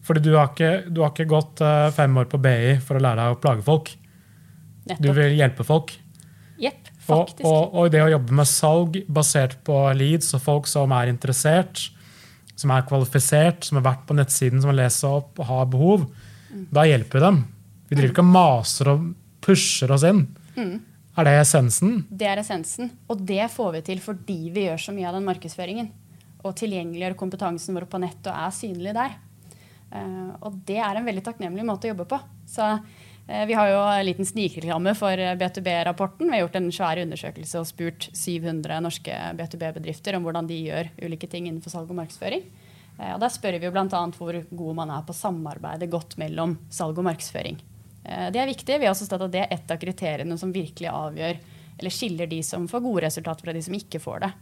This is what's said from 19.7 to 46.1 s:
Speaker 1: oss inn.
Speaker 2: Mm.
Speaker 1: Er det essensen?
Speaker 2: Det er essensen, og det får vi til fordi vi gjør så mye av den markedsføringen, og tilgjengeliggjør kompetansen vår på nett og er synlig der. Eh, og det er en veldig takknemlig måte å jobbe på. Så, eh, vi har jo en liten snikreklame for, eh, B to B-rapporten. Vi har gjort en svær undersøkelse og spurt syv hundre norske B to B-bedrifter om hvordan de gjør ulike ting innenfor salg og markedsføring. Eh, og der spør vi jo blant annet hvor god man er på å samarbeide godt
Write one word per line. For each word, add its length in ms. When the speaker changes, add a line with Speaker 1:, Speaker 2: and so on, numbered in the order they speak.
Speaker 1:
oss 140
inn. 240
Speaker 2:
Mm. 240
Speaker 1:
Er 60
det 80
essensen? 640
Speaker 2:
Det 120
er 100
essensen, 520
og 160
det 240
får 220
vi 100
til 160
fordi 540
vi 160
gjør 100
så 160
mye 140
av 60
den 120
markedsføringen, 640
og 100
tilgjengeliggjør 640
kompetansen 580
vår 120
på 140
nett 260
og 80
er 160
synlig 440
der. 220
Eh, 380
og 220
det 140
er 180
en 80
veldig 200
takknemlig 400
måte 240
å 60
jobbe 120
på. 140
Så, 340
eh, 180
vi 80
har 140
jo 120
en 60
liten 180
snikreklame 720
for, 140
eh, 240
B 140
to 120
B-rapporten. 720
Vi 80
har 80
gjort 100
en 140
svær 320
undersøkelse 560
og 80
spurt 480
syv 300
hundre 360
norske 560
B 100
to 100
B-bedrifter 600
om 60
hvordan 240
de 220
gjør 200
ulike 260
ting 180
innenfor 240
salg 200
og 60
markedsføring. 460
Eh, 140
og 60
der 80
spør 300
vi 80
jo 60
blant 200
annet 240
hvor 160
god 220
man 140
er 120
på 100
å 20
samarbeide 760
godt 260